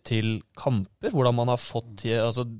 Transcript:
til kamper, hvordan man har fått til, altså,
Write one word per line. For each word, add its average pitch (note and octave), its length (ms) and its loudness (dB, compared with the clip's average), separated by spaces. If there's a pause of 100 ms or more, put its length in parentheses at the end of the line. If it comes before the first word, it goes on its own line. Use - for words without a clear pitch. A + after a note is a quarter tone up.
til A2 400 0 (120)
kamper, - 540 -2
hvordan C3 240 4
man A#2+ 140 0
har B2 100 2
fått A#2 400 -8
til, A2+ 240 0
altså, A#2 240 0 (140)